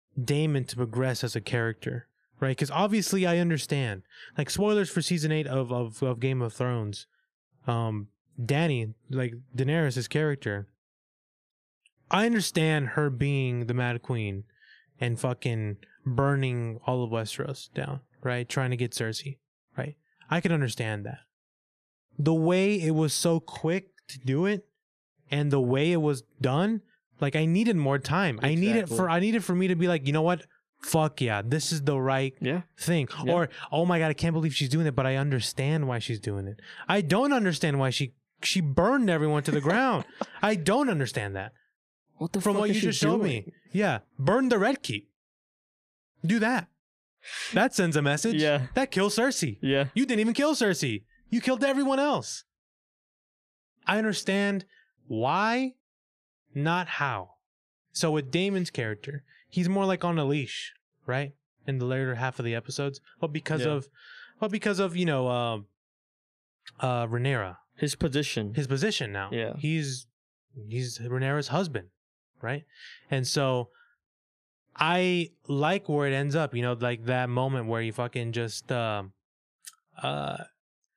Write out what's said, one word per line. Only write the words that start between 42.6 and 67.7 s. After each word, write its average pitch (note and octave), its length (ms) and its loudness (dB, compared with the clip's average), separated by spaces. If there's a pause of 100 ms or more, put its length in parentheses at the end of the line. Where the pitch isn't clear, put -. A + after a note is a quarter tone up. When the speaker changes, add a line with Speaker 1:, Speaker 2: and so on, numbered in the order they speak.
Speaker 1:
what G#3+ 80 2
Speaker 2:
is G#3 60 2
Speaker 1:
you G#3+ 60 0
Speaker 2:
she F#3 60 2
Speaker 1:
just C3+ 120 0
showed D#3+ 220 4
me. C3 200 0
Speaker 2:
doing? - 100 -16 (200)
Speaker 1:
Yeah. F3+ 260 2 (200)
Burn A3 300 4
the A#3 100 4
Red B3 240 2
Keep. G#2+ 260 -6 (1160)
Do G#3 140 2
that. A3 260 0 (880)
That A#3 220 2
sends E3+ 200 2
a D3 60 4
message. D3+ 400 2
Speaker 2:
Yeah. C#3+ 320 2
Speaker 1:
That C4 160 0
kills G3 260 0
Cersei. A3+ 440 0
Speaker 2:
Yeah. C3+ 340 2
Speaker 1:
You C4 100 2
didn't A3+ 160 2
even A3 140 2
kill D4 200 2
Cersei. D3 480 0 (280)
You A#3 100 0
killed B3+ 220 0
everyone C4+ 380 2
else. C#4 440 -2 (1400)
I G3+ 120 2
understand G3+ 640 0 (420)
why, G3+ 680 0 (800)
not E3 340 0
how. A2+ 460 -4 (580)
So E3 180 0
with C#3+ 220 -2
Damon's F#3 380 0
character, A#2+ 520 -6 (260)
he's F3+ 200 0
more G3 160 2
like F#3 200 0
on E3+ 140 0
a D3 60 2
leash, C#3 480 -2 (340)
right? C#3 280 -4 (340)
In C3+ 100 -2
the B2 60 -2
later B2+ 320 -2
half B2+ 240 -4
of A#2+ 60 -4
the A#2 80 0
episodes. C3+ 460 -6 (200)
But E3 80 -2
because D#3 360 -4
Speaker 2:
Yeah. D3+ 100 0
Speaker 1:
of, C3+ 140 -6 (520)
but G#3+ 100 -2
because G3+ 300 0
of, F3 160 0
you F3+ 80 2
know, C3+ 240 2
um, A#2 380 -2 (1120)
uh, B2 260 0
Rhaenyra. A#2+ 520 -2 (180)